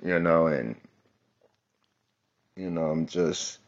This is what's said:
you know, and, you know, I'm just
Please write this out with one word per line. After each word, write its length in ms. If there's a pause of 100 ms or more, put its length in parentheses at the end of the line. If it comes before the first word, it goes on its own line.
you 140
know, 300
and, 280 (1800)
you 160
know, 140
I'm 200
just 640